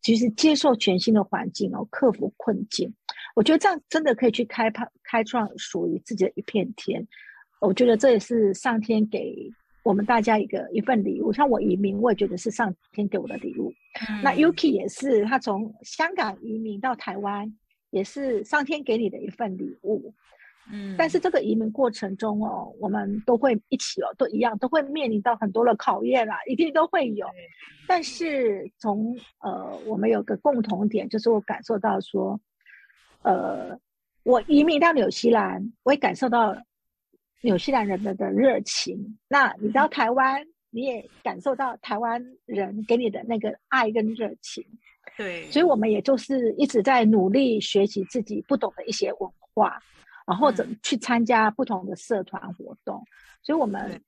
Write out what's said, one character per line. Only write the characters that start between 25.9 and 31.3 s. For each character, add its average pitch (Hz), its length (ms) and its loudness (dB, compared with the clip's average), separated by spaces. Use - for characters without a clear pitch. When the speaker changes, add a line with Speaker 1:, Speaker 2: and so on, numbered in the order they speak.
Speaker 1:
验 247 220 2
啦， 220 120 -6
一 262 80 -2
定 311 180 0
都 320 140 4
会 302 240 0
有。 208 160 -6
Speaker 2:
对。 - 60 -12
Speaker 1:
但 359 140 2
是 262 760 -2
从， 220 400 -2
呃， 190 460 -8
我 214 120 -4
们 214 120 2
有 214 140 2
个 208 140 -4
共 269 240 2
同 208 260 -2
点， 208 220 -2
就 220 100 -2
是 226 100 2
我 220 120 4